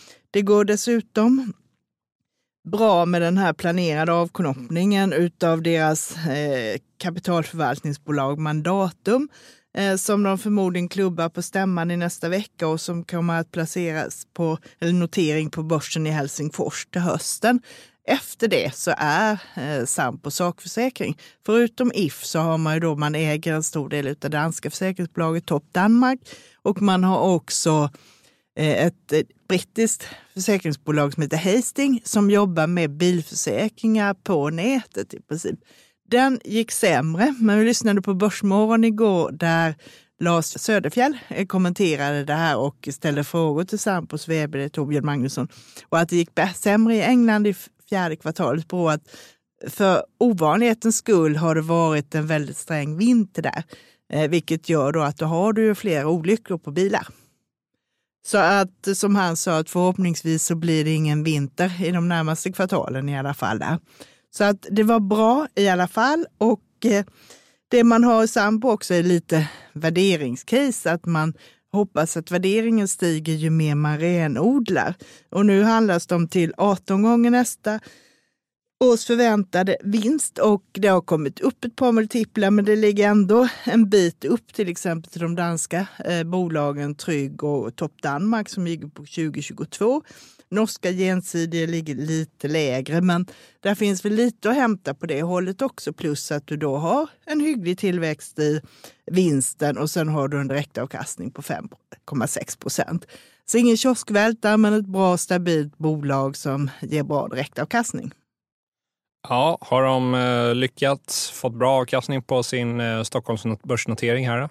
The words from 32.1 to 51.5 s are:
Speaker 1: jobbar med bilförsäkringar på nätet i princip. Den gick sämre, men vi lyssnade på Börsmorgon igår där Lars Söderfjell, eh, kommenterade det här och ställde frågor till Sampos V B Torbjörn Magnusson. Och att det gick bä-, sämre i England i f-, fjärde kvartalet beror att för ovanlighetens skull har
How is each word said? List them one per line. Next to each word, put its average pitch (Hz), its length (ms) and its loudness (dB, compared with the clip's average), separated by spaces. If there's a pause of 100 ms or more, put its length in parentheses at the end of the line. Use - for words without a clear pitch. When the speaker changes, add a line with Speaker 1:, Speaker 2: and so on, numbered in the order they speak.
Speaker 1:
jobbar 185 360 2
med 165 300 -2
bilförsäkringar 180 1160 0
på 165 360 -2
nätet 185 640 -4
i - 80 -18
princip. - 380 -8 (500)
Den 254 340 2
gick 226 280 -2
sämre, 175 680 2
men 214 200 4
vi 220 60 4
lyssnade 220 360 2
på 196 120 -2
Börsmorgon 208 720 2
igår 208 480 2
där 165 440 0 (440)
Lars 170 260 2
Söderfjell, 226 720 0 (100)
eh, - 180 -4
kommenterade 160 800 0
det 147 80 -2
här 156 240 2
och 139 340 -4
ställde 143 320 -2
frågor 160 400 0
till 202 160 -6
Sampos 165 500 -4
V 160 180 -2
B 139 220 -6
Torbjörn 147 360 -2
Magnusson. 135 420 -2 (420)
Och 165 100 2
att 165 100 0
det 175 60 -2
gick 170 200 0
bä-, 175 180 0
sämre 220 420 2
i 214 60 2
England 220 460 4
i - 20 2
f-, - 200 -8 (200)
fjärde 180 260 -2
kvartalet 156 520 -2
beror 170 240 0
att 151 100 -2 (640)
för 190 360 2 (160)
ovanlighetens 220 800 2
skull 160 380 2
har 160 200 2